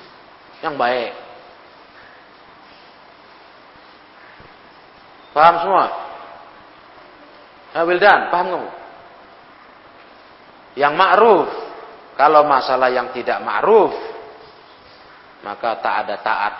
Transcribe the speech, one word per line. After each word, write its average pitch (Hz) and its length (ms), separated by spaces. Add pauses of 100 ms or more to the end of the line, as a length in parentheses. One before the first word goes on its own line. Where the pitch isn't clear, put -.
(640)
Yang 156 160
baik. 120 320 (4000)
Paham 165 220 (100)
semua? 180 200 (1900)
Nah, 165 160
Wildan, 180 420
paham 180 220
kamu? 131 180 (2000)
Yang 143 180
ma'ruf. 185 560 (720)
Kalau 151 260
masalah 131 460
yang 123 240
tidak 113 260
ma'ruf, 139 540 (1500)
maka 107 400
tak 107 140 (100)
ada 104 140
taat 107 400